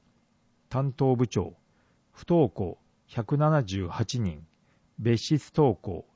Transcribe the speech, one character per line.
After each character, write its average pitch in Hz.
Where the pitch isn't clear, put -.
担 135
当 131
部 123
長。 87
不 -
登 165
校 90
百 123
七 151
十 95
八 117
人、 80
別 117
室 -
登 139
校 85